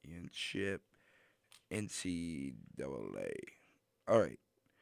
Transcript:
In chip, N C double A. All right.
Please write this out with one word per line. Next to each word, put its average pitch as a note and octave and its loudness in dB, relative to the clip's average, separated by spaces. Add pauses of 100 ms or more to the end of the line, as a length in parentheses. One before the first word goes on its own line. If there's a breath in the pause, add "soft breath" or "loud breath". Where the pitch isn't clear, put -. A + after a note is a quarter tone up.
In E2+ -10
chip, G2 -2 (880)
N G#2 -2
C E2+ -2 (240)
double A#1 -4
A. G1+ -2 (800)
All A2+ 12
right. C#2 0 (420)